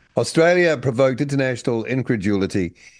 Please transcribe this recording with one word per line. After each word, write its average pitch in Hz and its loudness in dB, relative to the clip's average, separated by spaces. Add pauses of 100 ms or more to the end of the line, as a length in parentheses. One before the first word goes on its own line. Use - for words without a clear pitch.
(180)
"Australia 165 2
provoked 131 0
international 131 -2
incredulity 101 -2 (260)